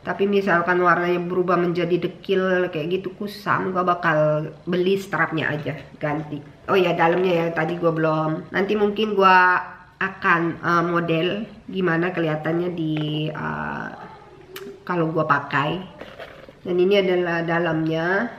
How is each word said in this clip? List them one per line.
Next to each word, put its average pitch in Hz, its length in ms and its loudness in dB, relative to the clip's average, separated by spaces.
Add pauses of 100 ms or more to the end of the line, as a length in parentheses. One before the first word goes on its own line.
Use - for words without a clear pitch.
Tapi 190 240 0
misalkan 180 560 2
warnanya 175 320 4
berubah 175 400 0
menjadi 175 400 0
dekil 180 720 0
kayak 175 320 -4
gitu 190 160 -8
kusam, 185 560 -4
gua 180 80 0
bakal 156 720 0 (160)
beli 185 320 2
strapnya 160 480 -2
aja, 151 320 -6 (160)
ganti. 151 400 -4 (320)
Oh 190 80 4
ya, 170 160 4
dalamnya 175 400 2
ya, 165 160 2
tadi 165 320 -2
gua 165 80 4
belum. 156 640 0
Nanti 202 240 0
mungkin 208 400 0
gua 185 400 6 (400)
akan, 175 640 0
eh, 170 240 2
model 170 420 0 (380)
gimana 180 480 0
kelihatannya 165 640 -2
di, 151 560 -2
eh, - 560 -6 (960)
kalau 170 240 0
gua 160 160 0
pakai. 151 560 0 (800)
Dan 180 160 -2
ini 190 240 4
adalah 180 400 0
dalamnya. 165 960 0